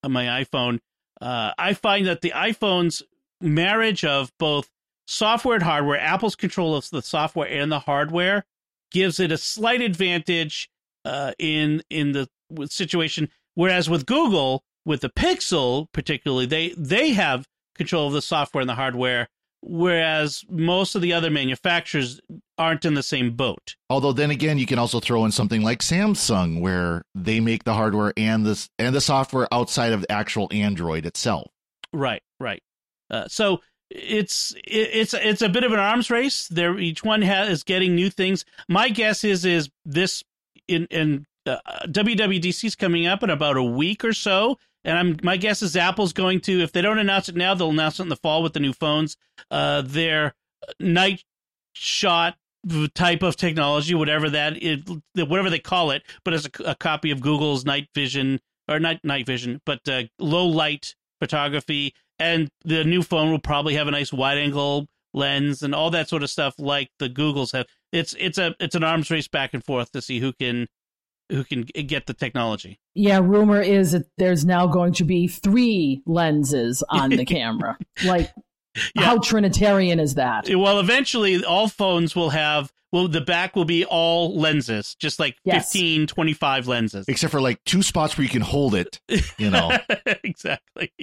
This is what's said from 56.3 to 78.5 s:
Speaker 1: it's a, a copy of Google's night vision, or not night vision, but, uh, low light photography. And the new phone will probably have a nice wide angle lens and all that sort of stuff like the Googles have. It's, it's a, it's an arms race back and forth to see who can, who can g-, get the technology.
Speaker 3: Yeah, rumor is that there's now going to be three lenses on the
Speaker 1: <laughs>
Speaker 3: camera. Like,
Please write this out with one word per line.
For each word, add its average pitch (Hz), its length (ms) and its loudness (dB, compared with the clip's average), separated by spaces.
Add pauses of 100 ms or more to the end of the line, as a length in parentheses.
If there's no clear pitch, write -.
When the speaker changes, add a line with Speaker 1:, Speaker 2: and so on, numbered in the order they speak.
Speaker 1:
it's 160 160 -4 (120)
a, 165 100 -4
a 135 40 -4
copy 156 360 -2
of 139 100 -2
Google's 143 440 0
night 143 300 -2
vision, 135 460 -2 (280)
or 151 100 0
not 165 260 -2
night 139 220 -4
vision, 123 400 -6
but, 139 220 -6
uh, 127 160 -2 (140)
low 170 280 2
light 156 480 0 (260)
photography. 143 760 -2 (240)
And 165 320 0 (140)
the 160 200 0
new 175 180 2
phone 160 300 0
will 156 80 0
probably 147 340 -2
have 147 140 0
a 143 40 -2
nice 143 200 -4
wide 139 260 0
angle 143 480 -2 (260)
lens 139 520 -2
and 143 100 -2
all 156 160 0
that 165 180 -2
sort 156 140 -2
of 139 80 -6
stuff 139 280 -2
like 143 300 -2 (120)
the 135 80 -4
Googles 139 440 -2
have. 127 140 -4 (260)
It's, - 260 -2
it's 180 200 -4
a, 175 220 -2
it's 170 160 -4
an 165 80 0
arms 160 260 0
race 156 180 -2
back 135 260 -4
and 123 100 -8
forth 123 280 -2
to 131 80 -6
see 123 200 -6
who 131 120 -2
can, 120 360 -4 (640)
who 135 120 -2
can 123 240 -6
g-, - 160 -8
get 143 240 -4
the 123 80 -8
technology. 110 640 -6 (160)
Speaker 3:
Yeah, 202 260 4
rumor 208 400 6
is 190 320 4
that 175 140 2 (120)
there's 180 260 4
now 180 240 4
going 175 260 4
to 180 100 2
be 175 220 2
three 190 800 2
lenses 147 840 2
on 135 200 2
the 127 140 2
Speaker 1:
<laughs> - 20 -4
Speaker 3:
camera. 117 500 -2 (280)
Like, 180 260 2 (640)